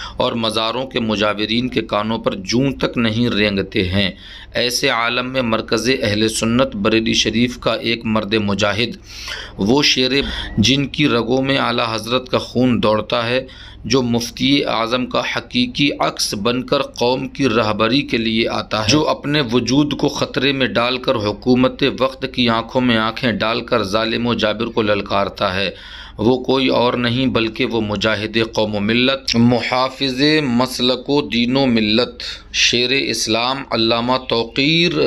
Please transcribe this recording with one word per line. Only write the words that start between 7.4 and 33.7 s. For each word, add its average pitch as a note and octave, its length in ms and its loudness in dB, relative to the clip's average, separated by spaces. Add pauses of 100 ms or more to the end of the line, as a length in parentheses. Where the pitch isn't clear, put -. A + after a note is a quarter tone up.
का A#2 260 0
एक A#2 240 -2
मर्द G#2+ 340 0
मुजाहिद, G2+ 560 0 (600)
वो A#2+ 240 4
शेर C3 400 2 (360)
जिनकी C#3 500 2
रगों B2 320 2
में C3+ 180 0
आला A#2+ 280 0
हज़रत A2+ 440 -2
का A#2 100 2
खून B2 380 0
दौड़ता G#2+ 440 0
है, B2 240 -2 (360)
जो B2+ 180 2
मुफ्ती B2+ 600 0
आज़म A#2 420 -2
का B2 200 -2
हकीकी B2 640 -2 (120)
अक्स - 340 -2
बनकर B2 460 0 (180)
कौम C3 300 0
की C3+ 180 -2
रहबरी A2 560 2
के - 140 -2
लिए A2+ 300 0
आता G#2+ 340 -4
है, G#2+ 60 -2
जो D3 160 4
अपने C#3+ 460 0
वजूद B2+ 440 2
को A2 160 0
ख़तरे C3+ 440 -2
में B2+ 200 0
डालकर B2+ 440 0
हुकूमत B2+ 680 2 (180)
वक्त C3 260 -2
की B2+ 220 0
आंखों A#2 320 0
में B2 160 2
आंखें A2 400 0
डालकर A#2 480 0
जालिम A2+ 440 0
व A2+ 60 0
जाबिर G#2+ 320 0
को A#2 160 0
ललकारता G2+ 720 0
है, F#2+ 200 -2 (440)
वो A#2+ 220 2
कोई C3 300 2
और B2 280 2
नहीं B2 320 0
बल्कि A2+ 360 0
वो A2+ 160 0
मुजाहिद G#2 640 0 (120)
कौम G#2+ 160 0
व G#2 100 -2
मिल्लत, B2 560 0
मुहाफिज B2+ 840 2 (220)
मसलक B2 640 0
व C#3+ 180 2
दीन A#2+ 300 0
व C#3 100 4
मिल्लत, A2 500 2 (360)
शेर A#2+ 400 2
इस्लाम B2 800 0